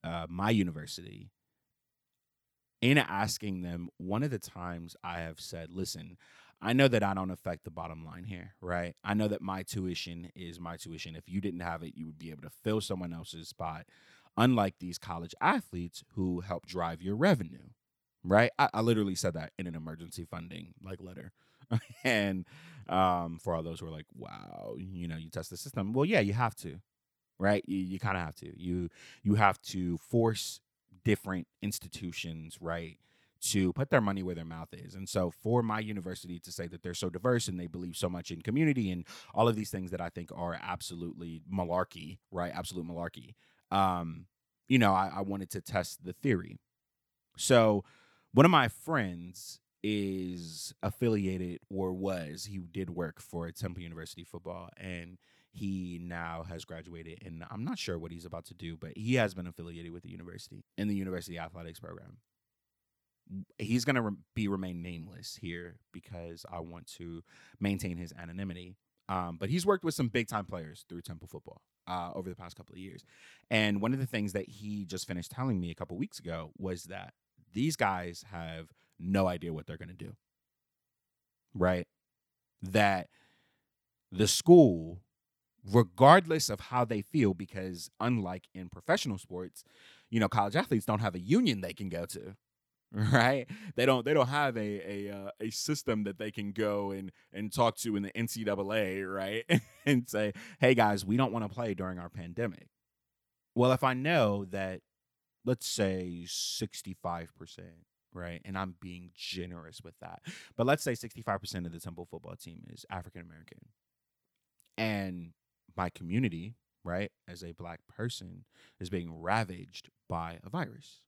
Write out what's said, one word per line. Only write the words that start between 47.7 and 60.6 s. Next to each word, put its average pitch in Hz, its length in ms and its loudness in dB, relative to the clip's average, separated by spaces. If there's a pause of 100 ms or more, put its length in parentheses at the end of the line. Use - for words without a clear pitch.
one 135 120 12
of 165 60 12
my 127 180 8
friends 92 920 -4 (220)
is 92 1000 -4
affiliated 92 800 0 (100)
or 95 240 -2
was, 92 500 -4
he 101 140 -10
did 87 320 -8
work 85 300 -6
for 85 300 -8
Temple 90 320 -8
University 82 420 -14
football, 87 520 -12
and 90 400 -10 (360)
he 92 480 -6
now 85 480 -8
has 82 180 -12
graduated, 82 580 -14
and 82 260 -14
I'm 107 140 -8
not 208 140 -6
sure 87 200 -4
what 82 140 -8
he's 85 140 -14
about 82 200 -12
to - 80 -18
do, 82 220 -10
but 78 180 -12
he 113 200 0
has 107 200 2
been 90 120 -8
affiliated 85 460 -12
with 87 100 -14
the 87 80 -16
university 87 520 -16 (140)